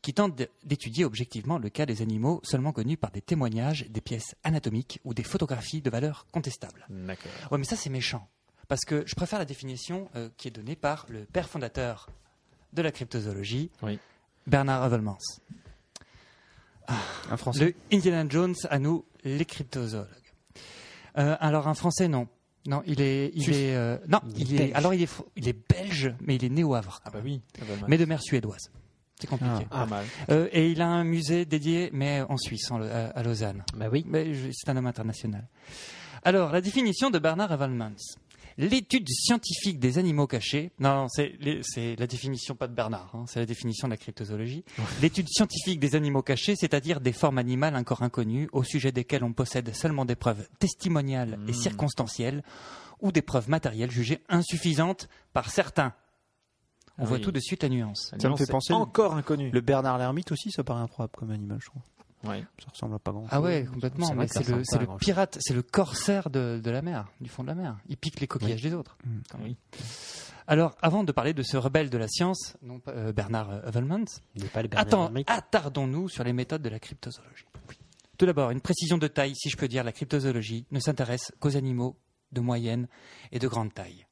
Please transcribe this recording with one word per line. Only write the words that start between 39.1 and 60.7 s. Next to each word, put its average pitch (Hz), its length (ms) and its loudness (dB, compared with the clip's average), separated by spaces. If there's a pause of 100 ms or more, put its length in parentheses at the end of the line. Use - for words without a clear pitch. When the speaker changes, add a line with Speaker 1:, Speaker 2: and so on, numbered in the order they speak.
Speaker 1:
des 127 180 4
animaux 151 300 4
cachés. 143 500 -2
Non, 135 320 2
c'est 143 300 0
les, 147 240 -2
c'est 117 320 -4
la 117 100 -2
définition, 127 480 -6
pas 123 140 -4
de 120 60 -8
Bernard, 110 420 -2
hein, 117 100 -8
c'est 120 140 -4
la 117 60 2
définition 117 420 -4
de 117 60 -2
la 104 40 -4
cryptozoologie. 110 680 -8 (120)
Speaker 2:
Ouais. 113 60 -2 (180)
Speaker 1:
L'étude 165 280 4
scientifique - 500 2
des 139 160 4
animaux 143 260 4
cachés, 139 360 2
c'est-à-dire 151 420 2
des 123 140 2
formes 139 240 4
animales 127 400 2
encore 120 260 0
inconnues, 123 480 0
au 131 120 2
sujet 135 280 2
desquelles 127 320 0
on 117 80 0
possède 120 420 -2
seulement 147 300 0
des 123 120 2
preuves 107 320 0 (120)
testimoniales 135 880 0
et 117 40 -2
Speaker 2:
Hmm. 120 40 0
Speaker 1:
circonstancielles, 123 880 -2 (560)
ou 190 140 0
des 156 80 6
preuves 120 280 0
matérielles 123 400 0
jugées 123 380 0
insuffisantes 170 800 2 (240)
par - 180 0
certains. 147 440 2 (1040)
On 147 60 -2
Speaker 2:
Ah - 20 0
Speaker 1:
voit 120 120 0
Speaker 2:
oui. 208 60 -2
Speaker 1:
tout 190 80 0
de 143 80 -2
suite - 240 -4
la 143 60 2
nuance. 113 420 -4
Speaker 2:
La 101 80 -10
Speaker 3:
Ça 127 80 2
me 131 40 6
Speaker 2:
nuance, 139 80 0
Speaker 3:
fait 139 80 4
Speaker 2:
c'est - 40 -4
Speaker 3:
penser 135 220 2
Speaker 2:
encore 165 420 4
inconnu. 143 340 0
Speaker 3:
le 123 120 4
Bernard 131 360 4
l'ermite 131 360 -2
aussi, 190 180 -6
ça 139 140 -4
paraît 120 160 -2